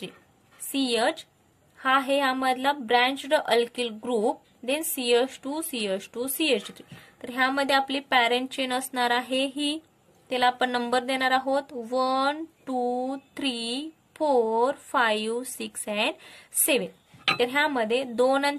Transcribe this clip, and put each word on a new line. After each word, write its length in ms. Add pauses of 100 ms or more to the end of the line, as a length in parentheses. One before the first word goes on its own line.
(600)
सीएच 640 (580)
हा 120
आहे 220
यामधला 540
ब्रँच्ड 640
alkyl 560
group, 520 (240)
then 180
सीएच 600
टू, 180
सीएच 520
टू, 140
सीएच 400
थ्री. 280 (280)
तर 60
ह्यामध्ये 460
आपली 240
parent 500
chain 240
असणार 380
आहे 340
ही, 340 (500)
त्याला 180
आपण 220
number 340
देणार 280
आहोत 400
One, 720
two, 720
three, 760 (260)
four, 580
five, 720
six 420
and 240 (540)
seven. 360 (380)
तर 100
ह्यामध्ये 540
दोन 420
आणि 140